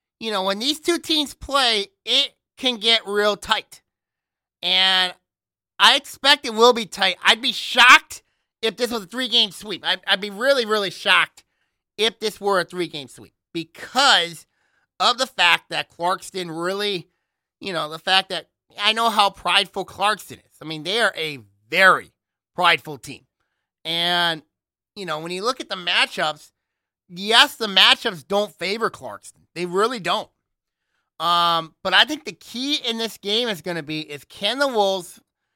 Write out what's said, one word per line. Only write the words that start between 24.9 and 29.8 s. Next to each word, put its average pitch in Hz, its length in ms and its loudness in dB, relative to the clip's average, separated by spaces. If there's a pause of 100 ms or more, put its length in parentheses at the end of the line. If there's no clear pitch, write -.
you 196 120 -10
know, 156 100 -4
when 165 140 -8
you 185 120 -8
look 247 160 -4
at - 100 -12
the 202 60 -8
matchups, 180 760 -4 (580)
yes, 214 460 2
the 220 120 -6
matchups 196 600 2
don't 202 260 -2
favor 202 360 -4
Clarkston. - 560 -16 (100)
They 175 100 -6
really 202 360 -2